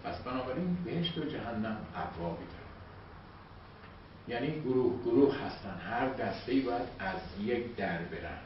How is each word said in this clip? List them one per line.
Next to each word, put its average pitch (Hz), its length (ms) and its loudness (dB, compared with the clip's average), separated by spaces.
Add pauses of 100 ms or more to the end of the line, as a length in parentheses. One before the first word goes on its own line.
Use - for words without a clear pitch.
پس - 140 -4
بنابراین 131 680 0
بهشت - 320 0
و - 40 -2
جهنم 107 560 -2 (180)
ابوابی - 500 -4
داره، - 260 -12 (1600)
یعنی 139 340 0
گروه 127 420 4
گروه 139 320 8
هستن، - 540 -4
هر 123 200 4
دسته‌ای 117 500 2
باید 120 220 2 (180)
از 95 180 -2 (260)
یک 117 320 2
در 92 220 0
برن - 480 -6